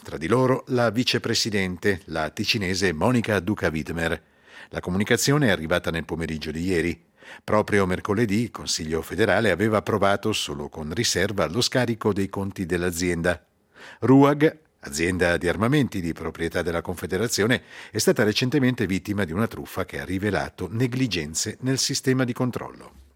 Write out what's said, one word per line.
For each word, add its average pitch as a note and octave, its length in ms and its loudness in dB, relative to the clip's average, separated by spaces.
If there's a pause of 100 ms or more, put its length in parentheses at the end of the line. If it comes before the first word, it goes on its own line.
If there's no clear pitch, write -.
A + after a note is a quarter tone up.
tra - 160 -12
di D2+ 100 -4
loro B2+ 400 4
la A#2+ 220 2
vicepresidente, G#2 1160 0
la D#2 240 -4
ticinese F#2+ 640 0
Monica G#2+ 460 2
Duca F#2+ 280 0
Widmer. E2 560 -2 (460)
La D#2+ 100 -8
comunicazione A#2 680 2
è G#2 40 6
arrivata E2 400 0
nel D#2+ 140 -4
pomeriggio D#2+ 440 -6
di D#2+ 140 -6
ieri. E2+ 360 0 (440)
Proprio G#2 420 2
mercoledì G2+ 580 0
il A2 80 -6
Consiglio D#2+ 520 -4
federale G2+ 480 2
aveva G#2+ 260 2
approvato G2+ 540 2
solo D2 380 -4
con D#2 240 -10
riserva G2 540 0
lo F2+ 140 -2
scarico A#2 500 0
dei G2 180 -2
conti G2 360 -6
dell'azienda. F2 800 0 (540)
ruag, C#3 580 6 (220)
azienda E2+ 580 2
di F2 100 -2
armamenti G#2+ 540 2
di E2 120 -2
proprietà E2 500 -4
della E2+ 180 -2
Confederazione, G2 800 0 (300)
è - 80 -6
stata D3+ 240 4
recentemente B2 640 2
vittima G2+ 380 -2
di D#2 80 -6
una A2 140 0
truffa E2 380 -8
che - 140 -10
ha C2 60 -8
rivelato F#2 680 -2
negligenze A2+ 880 -2
nel C3 180 -2
sistema C3 460 0
di B2 100 -2
controllo. - 680 -6 (120)